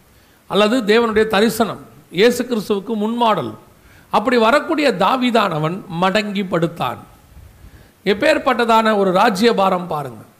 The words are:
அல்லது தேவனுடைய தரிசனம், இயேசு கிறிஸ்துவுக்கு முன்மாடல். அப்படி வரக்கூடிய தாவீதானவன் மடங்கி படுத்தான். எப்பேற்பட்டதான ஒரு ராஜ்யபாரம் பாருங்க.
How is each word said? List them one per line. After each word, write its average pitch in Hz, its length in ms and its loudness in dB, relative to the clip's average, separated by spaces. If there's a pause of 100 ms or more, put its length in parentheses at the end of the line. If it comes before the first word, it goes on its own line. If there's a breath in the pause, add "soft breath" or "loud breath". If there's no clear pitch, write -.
(460 soft breath)
அல்லது 208 340 2
தேவனுடைய 220 460 2
தரிசனம், 208 540 0 (300)
இயேசு 233 340 2
கிறிஸ்துவுக்கு 214 500 -4
முன்மாடல். 214 600 -2 (560 soft breath)
அப்படி 208 260 0
வரக்கூடிய 285 560 2
தாவீதானவன் 196 960 0
மடங்கி 196 560 -2
படுத்தான். 165 640 -4 (960 soft breath)
எப்பேற்பட்டதான 226 920 2
ஒரு 190 160 2
ராஜ்யபாரம் 190 760 2
பாருங்க. 139 320 -8 (220)